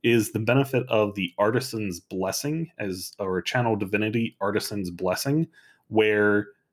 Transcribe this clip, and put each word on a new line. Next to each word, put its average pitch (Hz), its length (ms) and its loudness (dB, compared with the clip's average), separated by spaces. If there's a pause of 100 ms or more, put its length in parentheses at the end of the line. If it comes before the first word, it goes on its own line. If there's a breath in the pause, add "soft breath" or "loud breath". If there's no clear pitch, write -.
is 117 300 4
the 107 60 -2
benefit 127 500 2
of 107 260 2
the 95 240 -4
Artisan's 107 600 0
Blessing 147 760 -4
as, 95 420 -8
or 92 220 -2
Channel 117 360 0
Divinity 107 640 -2
Artisan's 101 500 -4
Blessing, 92 560 -2 (400 soft breath)
where 107 640 4 (240)